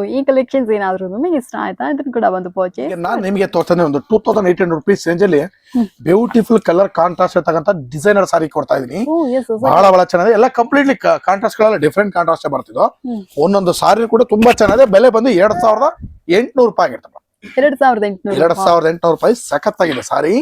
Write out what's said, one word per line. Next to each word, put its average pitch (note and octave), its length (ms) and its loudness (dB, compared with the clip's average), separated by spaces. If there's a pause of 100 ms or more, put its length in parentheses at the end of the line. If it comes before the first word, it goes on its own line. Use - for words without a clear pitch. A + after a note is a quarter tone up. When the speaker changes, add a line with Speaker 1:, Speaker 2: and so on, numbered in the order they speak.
Speaker 1:
ಈ B3 200 -6
ಕಲೆಕ್ಷನ್ಸ್ C4 460 -2
ಏನಾದ್ರು F#3+ 380 -4
ನಿಮಗೆ D4 280 -4
ಇಷ್ಟ B3 220 -8
ಆಯ್ತಾ? G3+ 320 -8
ಇದನ್ನ C#4+ 220 -6
ಕೂಡ A#3 120 -4
ಒಂದು F#3 260 -2
ಪರ್ಚೇಸ್ F#3 360 -6
Speaker 2:
ಈಗ F#3 80 -6
ನಾನ್ E3+ 100 -8
Speaker 1:
ಮಾಡಿ. A3 180 -4
Speaker 2:
ನಿಮಗೆ G3 240 -2
ತೋರಿಸ್ತೇನೆ, F3 360 0
ಒಂದು C#3+ 180 -2
ಟೂ A3 180 -2
ತೌಸಂಡ್ G#3+ 300 0
ಏಟ್ F3+ 120 0
ಹಂಡ್ರೆಡ್ E3+ 200 -2
ರುಪೀಸ್ G3+ 280 -2
ರೇಂಜ್ E3+ 140 0
ಅಲ್ಲಿ E3+ 200 2
Speaker 1:
ಹ್ಮ್. G#3+ 440 -6 (160)
Speaker 2:
ಬ್ಯೂಟಿಫುಲ್ A3 580 2
ಕಲರ್ F#3 280 0
ಕಾಂಟ್ರಾಸ್ಟ್ F3 480 -2
ಇರ್ತಕ್ಕಂಥ E3 340 -2 (220)
ಡಿಸೈನರ್ F#3+ 340 0
ಸಾರಿ D#3+ 220 -2
ಕೊಡ್ತಾ C#3+ 280 -4
ಇದೀನಿ. C3+ 320 -6
Speaker 1:
ಓ, D#4+ 200 -2
ಎಸ್, B3+ 220 -4
ಎಸ್, A3 120 -4
Speaker 2:
ಬಹಳ, G3 220 4
Speaker 1:
ಎಸ್. F#3+ 80 6
Speaker 2:
ಬಹಳ F3+ 120 4
ಚೆನ್ನಾಗಿದೆ. F#3 300 0
ಎಲ್ಲ A#3 140 4
ಕಂಪ್ಲೀಟ್ಲಿ C#4 460 0
ಕ-, E3+ 240 0 (100)
ಕಾಂಟ್ರಾಸ್ಟ್ G3 320 -2
ಗಳಲ್ಲ, G#3+ 160 4
ಡಿಫರೆಂಟ್ F3 380 -2
ಕಾಂಟ್ರಾಸ್ಟ್ E3 340 -2
ಬರ್ತಿದ್ದು. C3+ 380 -2
Speaker 1:
ಹ್ಮ್. A#3 360 -8 (160)
Speaker 2:
ಒಂದೊಂದು F3+ 340 0
ಸಾರಿ G#3 360 0
ಕೂಡ A3+ 140 2
ತುಂಬಾ A3+ 300 4
ಚೆನ್ನಾಗಿದೆ. A3+ 400 4
ಬೆಲೆ A3 180 6
ಬಂದು A3+ 200 0
ಎರಡ್ G#3 340 2
ಸಾವಿರದ A3+ 240 2 (500)
ಎಂಟ್ನೂರು B3 340 0
ರೂಪಾಯಿ E3+ 180 0
ಆಗಿರ್ತಮ್ಮ. - 260 -18 (460)
Speaker 1:
ಎರಡ್ D4 140 2
ಸಾವಿರದ A#3+ 280 2
ಎಂಟ್ನೂರು. G3+ 360 -6
Speaker 2:
ಎರಡ್ E3+ 140 2
ಸಾವಿರದ E3+ 380 2
ಎಂಟ್ನೂರು E3+ 240 0
ರೂಪಾಯಿ, G3 180 0 (160)
ಸಖತ್ತಾಗಿದೆ D3+ 520 -2
ಸಾರಿ. D3 400 -2